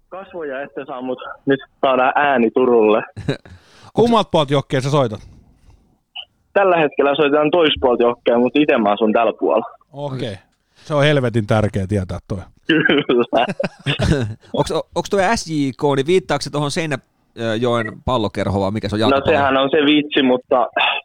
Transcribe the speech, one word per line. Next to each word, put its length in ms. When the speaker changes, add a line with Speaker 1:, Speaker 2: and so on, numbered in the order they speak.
Speaker 1:
kasvoja 540
ette 240
saa, 160
mut 160
nyt 140
saadaan 360
ääni 340
Turulle. 520
Speaker 2:
<laughs> 80
Kummalta 380
puolta 200
jokea 280
sä 100
soitat? 300
Speaker 1:
Tällä 240
hetkellä 380
soitetaan 360
toispuolta 520
jokea, 360
mut 180
ite 220
mä 140
asun 200
tällä 280
puolella. 260
Speaker 2:
Okei. 440
Se 100
on 100
helvetin 420
tärkeä 400
tietää 320
toi. 100
Speaker 1:
Kyllä. 800
Speaker 3:
<laughs> 280
Onks, 200
o-, 220
onks 160
toi 100
S 140
J 20
K, 180
niin 100
viittaako 360
se 80
tohon 200
Seinä-, 280
ö, 160
joen 300
pallokerhoon, 580
vai 80
mikä 180
se 80
on, 40
Speaker 1:
No, 60
Speaker 3:
jalkapallo? 320
Speaker 1:
sehän 180
on 140
se 60
vitsi, 460
mutta 440